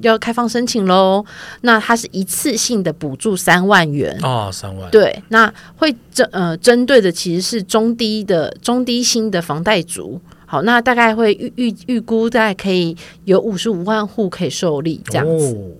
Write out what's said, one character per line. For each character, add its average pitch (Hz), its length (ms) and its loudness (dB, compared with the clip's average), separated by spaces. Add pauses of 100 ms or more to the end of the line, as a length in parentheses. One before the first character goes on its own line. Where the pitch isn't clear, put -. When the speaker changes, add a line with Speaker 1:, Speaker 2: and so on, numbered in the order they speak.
Speaker 1:
要 226 160 4
开 233 140 -6
放 240 160 -2
申 233 180 -2
请 226 200 -2
咯。 190 400 4 (360)
那 233 180 6
它 226 160 0
是 226 160 -4
一 190 120 -4
次 233 320 -4
性 226 260 -2
的 170 120 -2
补 139 240 -8
助 214 180 -2
三 180 320 2
万 180 240 4
元。 104 300 -2
Speaker 2:
哦， 117 300 -2
三 95 260 -12
万。 92 140 -12
Speaker 1:
对， 202 380 4
那 220 240 4 (220)
会 311 180 0 (200)
针-， 247 180 2
呃， 175 260 -2
针 247 280 4
对 254 160 6
的 185 100 2
其 170 240 -4
实 185 60 -2
是 214 220 -4
中 226 320 0
低 214 280 -2
的， 180 260 0 (120)
中 247 240 -2
低 247 180 -2
薪 220 260 -2
的 180 120 -2
房 160 220 -6
贷 196 180 2
族。 123 380 -12 (300)
好， 139 120 -2
那 233 200 2
大 240 140 0
概 233 180 4
会 214 200 2
预-， 233 180 -8 (160)
预-， 214 80 -4 (120)
预 247 120 -2
估 226 300 0
大 233 100 0
概 214 140 2
可 196 180 -4
以 170 240 0 (300)
有 190 140 4
五 202 180 -2
十 226 120 -4
五 175 140 -2
万 214 220 -2
户 196 240 -4
可 180 160 -6
以 - 40 -2
受 165 280 -2
惠 156 280 -4
这 - 80 -6
样 135 120 0 (120)
子。 139 160 0
Speaker 2:
哦。 98 260 -10